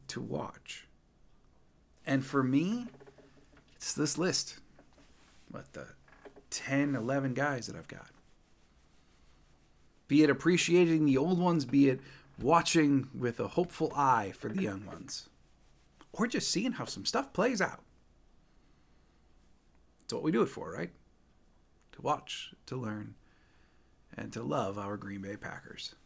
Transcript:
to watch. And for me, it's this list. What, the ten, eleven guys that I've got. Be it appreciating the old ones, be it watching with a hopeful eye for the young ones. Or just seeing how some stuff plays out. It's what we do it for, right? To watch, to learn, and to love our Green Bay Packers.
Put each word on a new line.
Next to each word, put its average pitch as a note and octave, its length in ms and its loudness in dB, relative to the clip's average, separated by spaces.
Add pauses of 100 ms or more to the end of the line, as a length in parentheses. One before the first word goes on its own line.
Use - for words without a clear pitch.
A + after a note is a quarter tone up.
to - 100 -8
watch. - 680 -10 (1200)
And C3+ 180 0
for C#3 200 2
me, F3 440 0 (880)
it's - 180 -8
this D3 240 0
list. - 420 -2 (920)
What, - 240 -16
the C2+ 140 -16 (640)
ten, C#3 460 -2
eleven C3 380 -2
guys C3+ 340 -2
that - 80 -12
I've E2 120 -14
got. - 220 -18 (2000)
Be D3 160 8
it D3 60 8
appreciating E3 760 4
the C3+ 120 6
old E3+ 220 2
ones, E3+ 260 4
be C#3 240 6
it C3 100 2 (400)
watching C#3+ 680 4 (100)
with B2 220 -2
a A2 80 -2
hopeful - 480 -2
eye A#2+ 420 2
for A#2+ 120 -8
the F#3+ 120 -2
young G2+ 240 -4
ones. - 440 -14 (840)
Or A3+ 140 0
just - 240 -2
seeing A3+ 220 0
how A#2+ 120 -8
some G#2 200 -10
stuff - 280 -2
plays G#3+ 280 2
out. - 200 -4 (2250)
It's - 100 -10
what - 80 -4
we D#3 100 0
do G#3+ 120 4
it - 60 2
for, - 220 -10
right? E3+ 200 -8 (1040)
To - 80 -20
watch, - 520 -6 (140)
to C3 80 -8
learn, G#2+ 400 -8 (1000)
and A2 180 -10
to A2+ 100 -8
love A#2 340 -2
our G2+ 200 -6
Green G2+ 240 -10
Bay G2 140 -10
Packers. - 600 -14 (100)